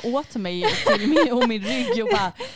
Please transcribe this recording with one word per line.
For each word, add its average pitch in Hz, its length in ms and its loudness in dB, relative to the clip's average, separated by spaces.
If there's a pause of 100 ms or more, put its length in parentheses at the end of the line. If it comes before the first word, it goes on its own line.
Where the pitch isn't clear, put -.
åt 254 320 -4
mig 180 280 -4 (340)
till 208 100 0
min, 302 240 4 (100)
och 247 60 2
min 220 140 -2
rygg 233 420 -2
och 208 80 -2
bara, 196 200 0 (240)